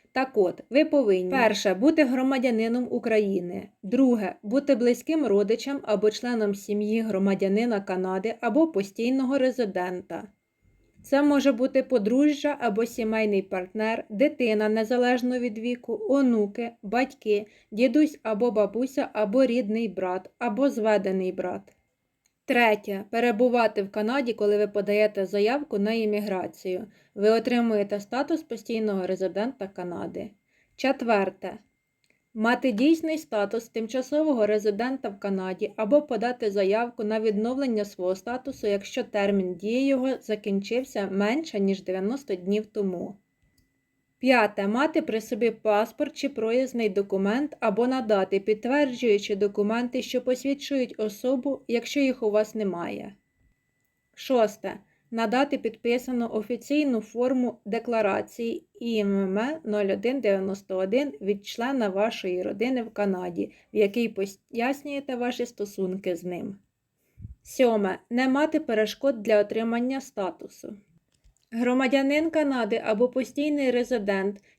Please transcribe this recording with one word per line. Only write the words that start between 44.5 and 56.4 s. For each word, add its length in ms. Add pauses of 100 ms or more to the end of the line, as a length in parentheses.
Мати 340
при 200
собі 300
паспорт 640
чи 160
проїзний 600
документ 680
або 280
надати 520
підтверджуючі 960
документи, 640
що 200
посвідчують 760
особу, 720
якщо 320
їх 240
у 80
вас 240
немає. 600 (1000)
Шосте. 580 (380)
Надати 460
підписану 760
офіційну 680